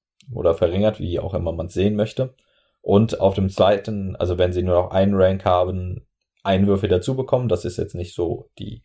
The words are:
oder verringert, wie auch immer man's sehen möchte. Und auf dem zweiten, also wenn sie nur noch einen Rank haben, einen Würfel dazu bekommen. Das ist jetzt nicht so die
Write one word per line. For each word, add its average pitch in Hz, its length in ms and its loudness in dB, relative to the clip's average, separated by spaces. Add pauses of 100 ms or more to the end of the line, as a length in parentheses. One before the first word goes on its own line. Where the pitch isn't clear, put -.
(340)
oder 85 200 0
verringert, 95 460 0
wie 90 200 -4
auch - 140 -8
immer 85 200 -4
man's 82 200 -8
sehen 101 220 2
möchte. 110 400 -4 (460)
Und 107 400 2
auf 95 140 2
dem 95 140 0
zweiten, 98 680 0
also 90 200 -2
wenn 90 140 2
sie 90 120 -2
nur 90 120 2
noch 90 160 2
einen 98 240 2
Rank 95 300 2
haben, 92 600 0 (380)
einen 98 240 2
Würfel 98 220 0
dazu 131 260 0
bekommen. 127 320 -2
Das 90 180 -2
ist 90 120 -6
jetzt - 180 -6
nicht 87 180 -10
so 87 360 -6 (100)
die 104 260 -14